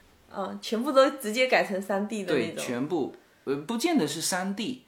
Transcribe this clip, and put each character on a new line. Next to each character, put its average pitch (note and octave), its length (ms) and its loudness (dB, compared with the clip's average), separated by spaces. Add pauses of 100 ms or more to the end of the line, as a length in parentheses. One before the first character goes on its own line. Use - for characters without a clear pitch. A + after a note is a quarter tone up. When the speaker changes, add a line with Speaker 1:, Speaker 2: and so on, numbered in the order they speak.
(340)
Speaker 1:
嗯， G3+ 280 -8
全 A3 200 -2
部 C#4+ 120 -2
都 C4+ 160 8
直 G#3+ 240 -6
接 C4 140 2
改 F3+ 180 4
成 F#3+ 160 -4
三 G3 260 -2
D G#3 160 -6
的 F3+ 100 0
那 B2 120 2
种。 A2 100 -6
Speaker 2:
对， - 80 -6
全 B2 240 -2
部， D#3+ 260 -2 (300)
呃， C#3 140 -2
不 D3+ 180 -6
见 D#4+ 220 2
得 D#3+ 100 4
是 D3+ 140 -6
三 F#3+ 340 -2
D， G3+ 320 -6